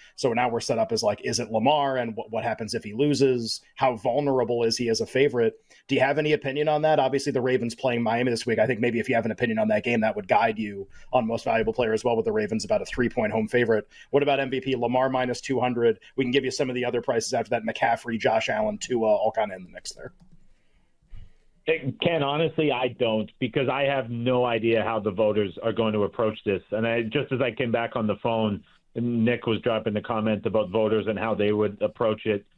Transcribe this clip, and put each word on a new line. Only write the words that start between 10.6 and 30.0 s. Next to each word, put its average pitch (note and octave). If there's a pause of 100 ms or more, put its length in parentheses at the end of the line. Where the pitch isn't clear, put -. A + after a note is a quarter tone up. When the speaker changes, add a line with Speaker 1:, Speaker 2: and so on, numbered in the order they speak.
Speaker 1:
on B2
Most A2+
Valuable A2+
Player A2+
as A2
well, A#2+
with A2+
the A2+
Ravens G#2+
about G#2
a -
three-point A2+
home A2
favorite. A2+ (220)
What C#3+
about C#3
M C3+
V C3
P? B2+
Lamar B2
minus B2+
two C3
hundred. A#2 (160)
We C3+
can B2+
give B2+
you B2+
some C3
of B2+
the B2
other A#2+
prices A#2
after A#2
that. A#2
McCaffrey, A2+
Josh -
Allen, G#2+
Tua, A2+
all G#2+
kinda G#2
in F#2
the F2
mix -
there. - (1500)
Speaker 2:
Ken, D#3+
honestly, D3+
I C3
don't, A2
because B2+
I C#3
have C3+
no B2
idea A2+
how A2+
the G#2
voters G#2
are A2+
going A2
to G#2
approach A2
this. G2 (100)
And A2
I, A#2
just A#2+
as B2
I B2
came A#2
back A#2
on A2+
the G2+
phone, A2 (320)
and A#2
Nick A#2+
was A2
dropping A2
the G#2